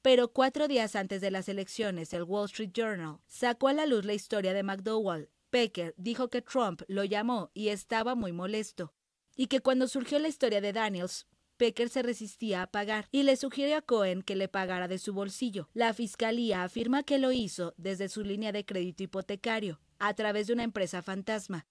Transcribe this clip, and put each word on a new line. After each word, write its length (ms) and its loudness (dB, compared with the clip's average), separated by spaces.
Pero 300 6
cuatro 380 4
días 260 2
antes 240 -2
de 100 0
las 200 -2
elecciones, 640 -4
el 100 -2
Wall 220 0
Street 280 -6
Journal 440 -2
sacó 400 0
a 60 6
la 120 2
luz 200 2
la 80 0
historia 400 0
de 100 0
McDowell. 680 -2
Pecker 460 0
dijo 340 -2
que 120 -2
Trump 480 0
lo 160 0
llamó 480 0
y 160 -2
estaba 460 0
muy 180 -2
molesto, 600 -4
y 100 2
que 140 2
cuando 260 4
surgió 320 0
la 80 2
historia 320 2
de 140 0
Daniels, 520 -2
Pecker 320 2
se 160 -2
resistía 580 -2
a 60 -4
pagar 440 -2
y 120 4
le 140 8
sugirió 400 0
a 40 0
Cohen 420 2
que 120 -4
le 140 0
pagara 400 -2
de 100 -4
su 140 -6
bolsillo. 600 -4
La 200 2
fiscalía 680 0
afirma 400 0
que 140 2
lo 140 4
hizo 460 -2
desde 320 -4
su 140 -6
línea 280 -2
de 140 -4
crédito 380 -4
hipotecario, 760 -4
a 160 2
través 320 0
de 60 2
una 120 2
empresa 360 -2
fantasma. 680 -6